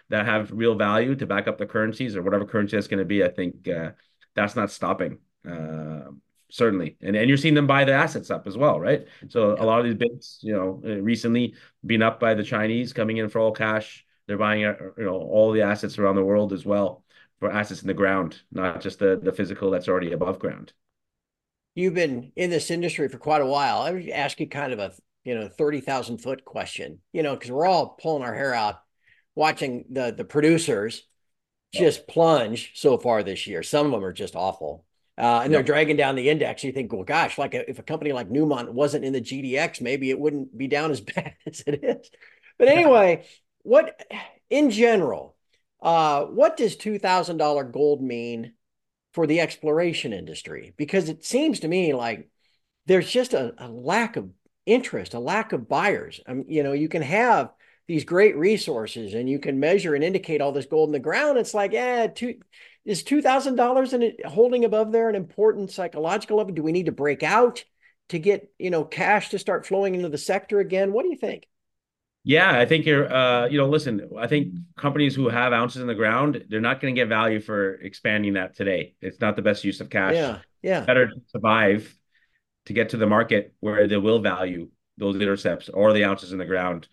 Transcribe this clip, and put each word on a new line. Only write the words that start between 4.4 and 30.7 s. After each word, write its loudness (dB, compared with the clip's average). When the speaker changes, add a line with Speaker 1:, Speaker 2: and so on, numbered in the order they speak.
Speaker 1:
not -4
stopping, -6
uh, -10
certainly. 0
And, -4
and 2
you're 4
seeing 4
them 4
buy 4
the 2
assets 0
up -8
as -10
well, 2
right? 0
So 2
Speaker 2:
Yeah. -2
Speaker 1:
a 0
lot 4
of 2
these 0
bids, -6
you -4
know, -4
uh, -6
recently 0
been 4
up 2
by 2
the -2
Chinese -2
coming -2
in -4
for -2
all 2
cash. -4
They're -4
buying, 0
uh, 0
you -6
know, -2
all 4
the 4
assets -2
around 4
the 2
world 2
as -8
well -2
for -2
assets -4
in -8
the -2
ground, 0
not -4
just -10
the, 2
the 0
physical -2
that's -2
already 0
above -2
ground. -10
Speaker 2:
You've 0
been -2
in -2
this -2
industry -2
for -10
quite 0
a 0
while. 0
I -2
would -8
ask -4
you -4
kind -6
of -10
a, -6
you -4
know, -6
thirty -2
thousand -6
foot -8
question, -10
you -2
know, -2
'cause -12
we're -2
all 2
pulling -4
our -8
hair -4
out -2
watching -2
the, -4
the -10
producers 0